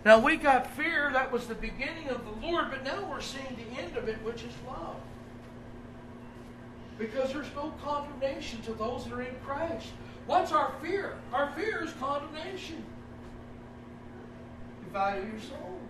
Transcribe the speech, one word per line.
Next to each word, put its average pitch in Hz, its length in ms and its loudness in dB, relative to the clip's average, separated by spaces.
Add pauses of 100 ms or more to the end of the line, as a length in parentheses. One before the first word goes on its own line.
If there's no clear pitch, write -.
Now 220 160 12
we 294 160 8
got 269 320 8
fear, 302 460 2
that 254 180 4
was 240 160 0
the 226 80 -4
beginning 285 540 -4
of 240 160 -2
the 214 200 -8
Lord, 320 260 2
but 262 120 -6
now 359 220 -4
we're 269 160 -6
seeing 269 340 -8
the 233 240 -8
end 349 160 -6
of 220 140 -2
it, 214 120 -4
which 233 220 -6
is 240 100 -10 (140)
love. - 320 -8 (2000)
Because 262 340 2
there's 285 240 -4
no 294 260 -4
condemnation 277 840 -2
to 226 100 -4
those 240 320 -2
that 240 80 -6
are 247 80 -4
in 247 240 -6
Christ. 302 480 -2 (320)
What's - 260 6
our - 300 6
fear? 359 360 -2 (140)
Our 277 220 2
fear 381 300 0
is - 100 -6
condemnation. 311 880 -4 (2000)
You 165 80 -12
value 196 400 2
your 220 80 -6
soul. - 400 -8 (100)